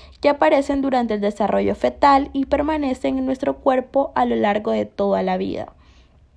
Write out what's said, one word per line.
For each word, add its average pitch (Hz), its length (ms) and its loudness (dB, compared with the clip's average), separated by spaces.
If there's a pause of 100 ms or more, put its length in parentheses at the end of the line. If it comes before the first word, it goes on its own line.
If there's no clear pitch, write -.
(200)
que 285 100 2
aparecen 285 520 2
durante 247 320 0
el 208 80 -4
desarrollo 202 520 0
fetal 277 600 2
y 269 140 -4
permanecen 277 720 -2
en 262 80 -4
nuestro 269 320 -2
cuerpo 262 560 0
a 254 120 0
lo 233 100 -2
largo 214 360 0
de 214 140 -2
toda 196 380 -2
la 185 140 -2
vida. - 360 -8 (640)